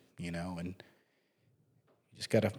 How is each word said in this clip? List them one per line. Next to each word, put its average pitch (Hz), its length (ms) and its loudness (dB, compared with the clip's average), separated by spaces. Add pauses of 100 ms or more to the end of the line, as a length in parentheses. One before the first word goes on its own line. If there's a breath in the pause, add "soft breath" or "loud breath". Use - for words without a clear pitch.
(180)
you 87 140 -4
know, 87 280 -4
and 87 80 -4 (1400 soft breath)
you - 60 -20
just 107 120 -8
gotta 107 280 6